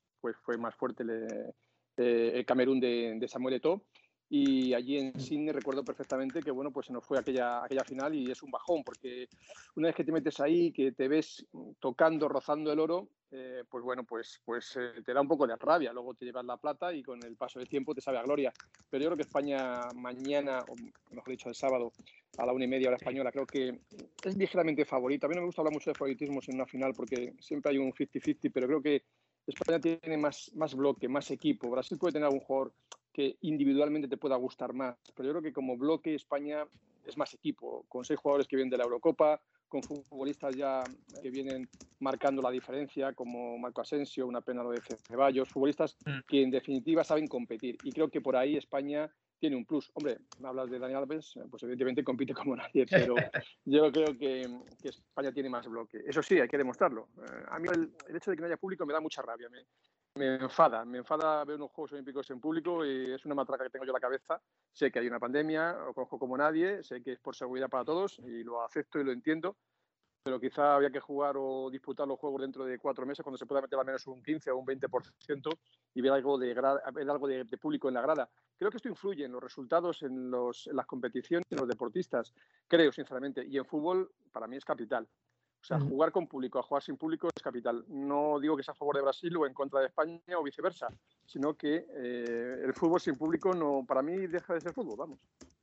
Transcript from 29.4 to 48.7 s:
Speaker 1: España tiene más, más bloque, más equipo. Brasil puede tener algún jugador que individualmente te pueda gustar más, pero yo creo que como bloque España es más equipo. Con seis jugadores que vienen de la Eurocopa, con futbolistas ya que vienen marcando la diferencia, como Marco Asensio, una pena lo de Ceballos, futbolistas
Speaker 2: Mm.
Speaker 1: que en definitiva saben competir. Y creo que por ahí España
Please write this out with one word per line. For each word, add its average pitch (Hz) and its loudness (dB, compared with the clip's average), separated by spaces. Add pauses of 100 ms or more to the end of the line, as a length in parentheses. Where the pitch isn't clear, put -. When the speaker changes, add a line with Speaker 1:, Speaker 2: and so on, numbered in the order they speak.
Speaker 1:
España 165 0
tiene 160 0
más, 147 -2
más 151 -2
bloque, 135 2
más 143 -2
equipo. 127 0
Brasil 131 -2
puede 175 2
tener 151 2
algún 139 4
jugador 135 0 (380)
que 139 0
individualmente 147 4
te 120 -2
pueda 131 0
gustar 123 -4
más, 127 -4 (180)
pero 131 -6
yo 143 0
creo 170 -2
que 151 -4
como 131 -2
bloque 156 2
España 147 -4 (400)
es - -12
más 143 -4
equipo. 123 -6
Con 127 -8
seis 147 -2
jugadores 143 4
que - -2
vienen 131 2
de 123 0
la 120 2
Eurocopa, 151 4 (280)
con 135 -4
futbolistas 139 -6
ya 135 0 (380)
que 139 -6
vienen 131 -4 (300)
marcando 135 2
la 131 2
diferencia, 135 -4
como 120 -8
Marco 123 -6
Asensio, 135 -2
una 120 -4
pena 123 -4
lo 120 -2
de 120 -2
Ceballos, 127 2
futbolistas 143 2 (120)
Speaker 2:
Mm. 139 -4
Speaker 1:
que 139 6
en 131 6
definitiva 135 2
saben 156 2
competir. 120 -4
Y 139 -6
creo 151 2
que 156 0
por 131 2
ahí 139 4
España 143 -2 (320)